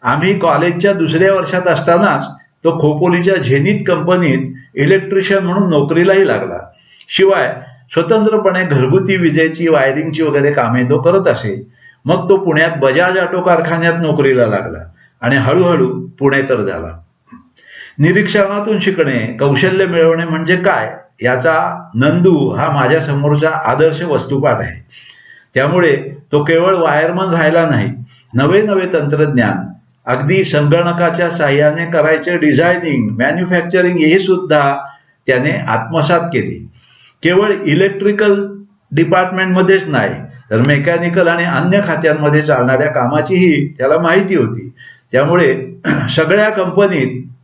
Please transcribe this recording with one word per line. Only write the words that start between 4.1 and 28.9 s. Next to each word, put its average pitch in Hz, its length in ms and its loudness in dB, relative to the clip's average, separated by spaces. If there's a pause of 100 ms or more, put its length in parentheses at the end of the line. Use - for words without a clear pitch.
इलेक्ट्रिशियन 190 680 0
म्हणून 185 260 0
नोकरीलाही 170 580 2
लागला. 98 300 -4 (600)
शिवाय 190 360 2 (400)
स्वतंत्रपणे 208 720 0
घरगुती 156 520 0
विजेची, 160 500 0
वायरिंगची 156 560 0
वगैरे 143 280 0
कामे 127 320 0
तो 131 180 0
करत 180 260 2
असे. 110 440 -4 (340)
मग 175 240 -2
तो 196 80 6
पुण्यात 165 320 0 (120)
बजाज 170 360 2
ऑटो 180 240 -2
कारखान्यात 165 600 0
नोकरीला 135 440 2
लागला 92 320 -4 (440)
आणि 123 140 0
हळूहळू 139 720 0 (120)
पुणेकर 135 360 2
झाला. 82 440 -6 (1000)
निरीक्षणातून 202 800 0
शिकणे, 143 600 -2
कौशल्य 180 460 2
मिळवणे 165 400 2
म्हणजे 165 300 -2
काय 170 380 -2 (280)
याचा 131 720 -2
नंदू 151 560 2
हा 143 200 -2
माझ्या 143 300 2
समोरचा 147 480 0 (160)
आदर्श 147 360 0
वस्तुपाठ 139 580 -2
आहे. - 260 -10 (680)
त्यामुळे 147 640 0 (140)
तो 147 120 0
केवळ 170 320 2
वायरमन 170 540 0
राहिला 160 400 2
नाही, 127 220 -2 (420)
नवे 156 280 2
नवे 196 320 0